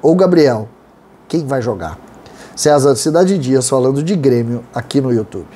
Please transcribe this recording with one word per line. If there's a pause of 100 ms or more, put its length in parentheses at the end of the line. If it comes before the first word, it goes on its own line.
ou
Gabriel. (580)
Quem
vai
jogar? (560)
César
Cidade
Dias
falando
de
Grêmio (100)
aqui
no
YouTube.